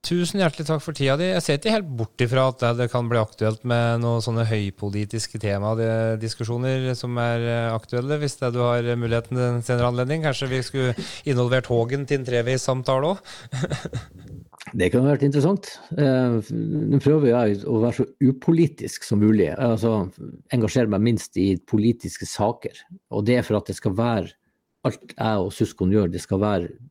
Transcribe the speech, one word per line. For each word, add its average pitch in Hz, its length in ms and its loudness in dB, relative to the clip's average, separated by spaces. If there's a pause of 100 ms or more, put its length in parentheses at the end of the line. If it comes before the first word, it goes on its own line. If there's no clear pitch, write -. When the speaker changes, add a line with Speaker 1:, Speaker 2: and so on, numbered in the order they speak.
Speaker 1:
Tusen 175 380 -2
hjertelig 160 260 0
takk 156 140 -2
for 160 120 -8
tida 135 240 2
di. 180 140 0
Jeg 175 100 0
ser 143 180 0
ikke 226 160 0
helt 170 220 -4
bort 113 240 -4
ifra 131 280 4
at 120 120 -6
det, 120 140 2
det 120 140 0
kan 120 200 -2
bli 120 80 2
aktuelt 110 480 0
med 117 360 2
noen 117 200 0
sånne 117 280 0
høypolitiske 104 920 -4
tema, 104 360 0
det, 113 140 0 (300)
diskusjoner 123 760 -4
som 120 220 -8
er, 117 280 0
eh, 117 280 -2
aktuelle, 123 440 -4
hvis 147 240 -4
det 123 120 0
du 120 120 0
har 120 200 2 (120)
muligheten 117 400 -2
til 123 140 2
en 120 100 -2
senere 123 320 0
anledning. 139 320 -2
Kanskje 135 240 -2
vi 127 160 -2
skulle 127 320 -2 (320)
involvert 123 400 2
Hågen 123 400 0
til 135 140 0
en - 20 -6
treveissamtale 131 880 0
også? - 560 -8
<laughs> - 420 -8 (640)
Speaker 2:
Det 90 140 2
kan 127 160 4
ha 147 80 6
vært 139 100 2
interessant. 147 440 2 (260)
Eh, 127 440 2 (120)
nå 107 500 0
prøver 143 300 4
jeg 110 300 4 (100)
å 117 140 2
være 117 160 0
så 120 60 2 (200)
upolitisk 156 800 2
som 104 160 2
mulig, 104 320 4
altså 113 380 0 (600)
engasjere 117 400 2
meg 101 140 2
minst 113 320 -2
i 95 140 2 (180)
politiske 110 580 0
saker. - 540 -4 (320)
Og 107 160 -2
det 123 100 4
er - 60 -2
for 107 140 0
at - 100 -8
det 95 80 -6
skal 101 180 -2
være, 113 380 -2 (560)
alt - 240 -10
jeg 107 320 0
og 101 80 -6
Suskon 95 400 0
gjør, 101 180 4
det 87 140 -8
skal 95 160 0
være 101 320 0 (180)